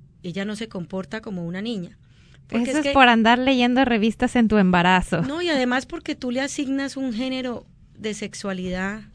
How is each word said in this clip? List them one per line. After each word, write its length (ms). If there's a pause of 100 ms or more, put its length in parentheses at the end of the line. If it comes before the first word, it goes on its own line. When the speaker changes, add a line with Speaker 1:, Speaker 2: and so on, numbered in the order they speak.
(220)
Speaker 1:
ella 220
no 120
se 120
comporta 520
como 260
una 160
niña. 360 (500)
Porque 220
Speaker 2:
Eso 100
Speaker 1:
es 60
Speaker 2:
es 40
Speaker 1:
que 40
Speaker 2:
por 140
andar 300
leyendo 460
revistas 520
en 120
tu 80
embarazo. 680
Speaker 1:
No, 200
y 60
además 380
porque 300
tú 140
le 100
asignas 560
un 160
género 540 (300)
de 180
sexualidad 880 (120)